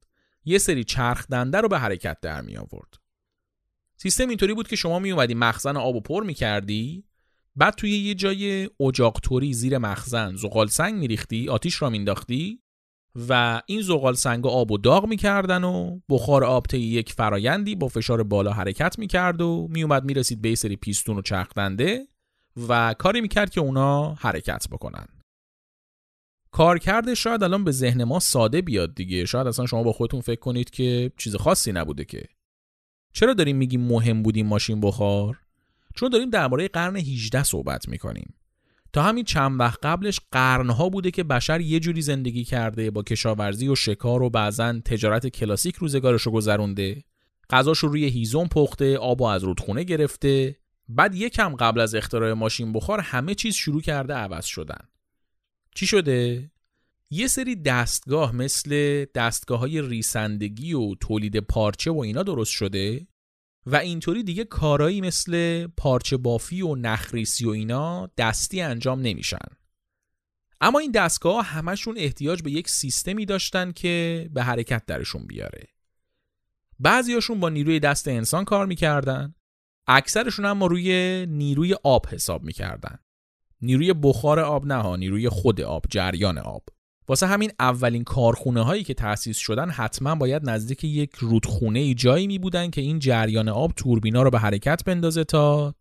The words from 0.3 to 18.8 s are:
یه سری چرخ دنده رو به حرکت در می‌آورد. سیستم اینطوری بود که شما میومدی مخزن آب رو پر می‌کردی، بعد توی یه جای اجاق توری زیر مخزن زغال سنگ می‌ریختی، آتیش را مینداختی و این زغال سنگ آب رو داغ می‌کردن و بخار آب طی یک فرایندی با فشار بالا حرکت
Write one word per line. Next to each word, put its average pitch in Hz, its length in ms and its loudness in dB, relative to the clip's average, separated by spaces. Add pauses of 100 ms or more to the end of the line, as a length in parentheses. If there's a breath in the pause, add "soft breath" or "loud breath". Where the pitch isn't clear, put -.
یه 175 120 4
سری 147 260 2
چرخ 120 440 -2
دنده 127 300 0
رو 226 100 2
به 190 120 2
حرکت 95 420 -4
در 78 200 -8
می‌آورد. 50 520 -14 (1040)
سیستم 247 320 0
اینطوری 202 240 0
بود 220 140 -6
که 220 80 -6
شما 170 240 -2
میومدی 170 340 0
مخزن 120 440 0
آب 123 160 0
رو 113 80 -2
پر 190 220 -4
می‌کردی، 113 800 -4 (520)
بعد 165 200 4
توی 208 160 -4
یه 208 240 -2
جای 196 540 -4 (100)
اجاق 127 400 2
توری 131 340 0
زیر 127 240 0
مخزن 110 580 -4
زغال 107 320 2
سنگ 170 280 0
می‌ریختی، 117 540 -2
آتیش 165 320 -2
را 143 80 0
مینداختی 120 680 -4 (680)
و 120 360 2
این 214 160 -4
زغال 147 320 2
سنگ 123 340 0
آب 120 240 2
رو 107 60 2
داغ 147 300 6
می‌کردن 196 560 2
و 180 360 -2 (100)
بخار 135 340 4
آب 123 240 2
طی 135 100 -2
یک 117 360 -2
فرایندی 110 640 0
با 160 120 -2
فشار 117 360 0
بالا 101 300 2
حرکت 104 460 -2